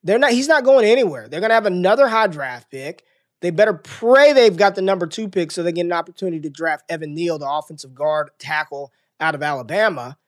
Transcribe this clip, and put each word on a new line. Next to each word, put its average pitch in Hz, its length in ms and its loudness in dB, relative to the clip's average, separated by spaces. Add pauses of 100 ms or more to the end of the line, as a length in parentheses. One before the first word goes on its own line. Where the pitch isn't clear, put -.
They're 196 140 0
not, 269 140 2
he's 254 160 0
not 302 160 4
going 254 240 6
anywhere. 190 400 0
They're 151 140 -8
gonna 220 120 2
have 214 140 2
another 196 400 2
high 220 180 2
draft 135 460 -8
pick. 135 320 -14 (380)
They 175 100 -2
better 202 220 2
pray 269 600 4
they've 220 240 6
got 196 160 4
the 196 80 -6
number 190 240 0
two 214 220 -10
pick 185 240 -4
so 175 100 -8
they 170 100 -2
get 170 140 -4
an 175 60 -4
opportunity 170 480 -6
to 151 100 -10
draft 151 400 -6
Evan 156 240 -10
Neal, 165 240 -4
the 143 100 -10
offensive 147 460 -10
guard 151 460 -4
tackle 143 520 -8 (280)
out 156 160 -2
of 139 80 -8
Alabama. 143 760 -4 (100)